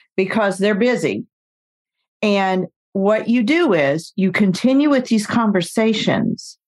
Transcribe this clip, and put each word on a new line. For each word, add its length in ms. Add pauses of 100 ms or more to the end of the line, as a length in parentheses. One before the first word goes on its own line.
(160)
because 400
they're 180
busy. 520 (960)
And 440 (280)
what 340
you 140
do 320
is 420
you 160
continue 560
with 200
these 180
conversations 1400